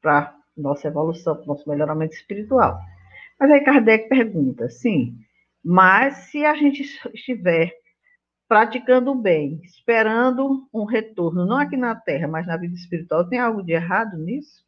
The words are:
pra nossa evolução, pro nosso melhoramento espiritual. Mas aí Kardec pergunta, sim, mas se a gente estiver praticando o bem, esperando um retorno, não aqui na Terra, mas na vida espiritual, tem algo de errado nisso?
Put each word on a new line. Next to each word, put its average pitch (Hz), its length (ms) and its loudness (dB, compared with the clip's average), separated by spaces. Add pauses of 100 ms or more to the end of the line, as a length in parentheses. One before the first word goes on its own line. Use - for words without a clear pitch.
pra 143 340 0 (220)
nossa 143 300 -4
evolução, 160 480 -4
pro - 100 -18
nosso 147 240 -8
melhoramento 156 460 -4
espiritual. 208 640 -2 (600)
Mas 277 120 6
aí 285 100 8
Kardec 220 480 4
pergunta, 165 600 0
sim, 123 480 -4 (460)
mas 190 520 4 (140)
se 294 160 -4
a 302 100 2
gente 285 260 0 (320)
estiver 175 580 0 (760)
praticando 247 640 2
o 277 40 -2
bem, 160 480 0
esperando 247 1080 0
um 214 120 -4
retorno, 185 600 -2
não 226 120 0
aqui 285 180 -2
na 247 180 -2
Terra, 165 340 -4
mas 160 200 -6
na 165 100 -6
vida 175 160 -8
espiritual, 170 540 -4
tem 247 120 -4
algo 226 220 -2
de 165 120 -4
errado 185 440 -4
nisso? 220 500 -10